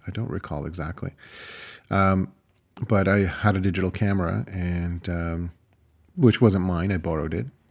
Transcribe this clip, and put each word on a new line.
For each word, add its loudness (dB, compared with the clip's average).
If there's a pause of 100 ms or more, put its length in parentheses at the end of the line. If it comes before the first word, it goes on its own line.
I -8
don't -6
recall -8
exactly. -8 (800)
Um, 2 (560)
but 4
I 4
had 2
a 0
digital 0
camera -2
and, -4
um, -4 (640)
which 6
wasn't 6
mine. 0
I 0
borrowed -2
it -4 (240)